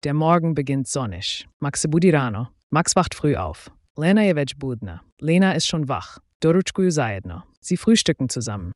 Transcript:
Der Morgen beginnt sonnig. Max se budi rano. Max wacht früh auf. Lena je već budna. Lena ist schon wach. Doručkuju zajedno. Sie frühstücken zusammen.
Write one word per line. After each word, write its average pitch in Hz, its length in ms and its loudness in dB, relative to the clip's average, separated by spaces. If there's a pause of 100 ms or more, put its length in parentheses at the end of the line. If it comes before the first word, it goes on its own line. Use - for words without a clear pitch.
Der 143 100 -2
Morgen 160 400 2
beginnt 135 340 -2
sonnig. 101 580 -6 (140)
Max 143 200 -4
se 160 80 -2
budi 170 220 4
rano. 123 360 0 (240)
Max 160 260 0
wacht 180 180 0
früh 143 220 0
auf. - 340 -8 (260)
Lena 190 260 4
je 190 120 4
već 143 200 -2
budna. 117 440 -8 (220)
Lena 175 340 4
ist 175 120 -2
schon 156 200 -2
wach. - 320 -8 (220)
Doručkuju 185 500 2
zajedno. 107 520 -4 (180)
Sie - 160 -2
frühstücken 170 520 2
zusammen. 104 460 -6